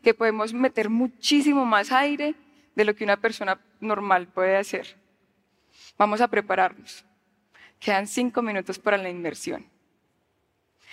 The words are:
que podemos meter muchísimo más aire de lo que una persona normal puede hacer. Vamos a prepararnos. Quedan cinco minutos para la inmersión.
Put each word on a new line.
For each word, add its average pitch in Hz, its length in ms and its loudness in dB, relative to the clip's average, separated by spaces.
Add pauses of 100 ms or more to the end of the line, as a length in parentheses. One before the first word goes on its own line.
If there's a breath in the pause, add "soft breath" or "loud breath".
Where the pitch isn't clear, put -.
que 226 120 4
podemos 220 380 -2
meter 240 380 0
muchísimo 277 720 2
más 214 280 2
aire 294 420 0 (400 soft breath)
de 214 100 2
lo 208 120 0
que 220 80 -8
una 202 120 2
persona 202 440 -2 (180)
normal 202 480 0
puede 185 300 0
hacer. 196 400 -6 (1000 soft breath)
Vamos 208 240 2
a 247 60 4
prepararnos. 202 800 -2 (760 soft breath)
Quedan 202 300 -2
cinco 247 340 -2
minutos 196 380 -6
para 202 160 0
la 190 140 -6
inmersión. 175 560 -10 (1300 loud breath)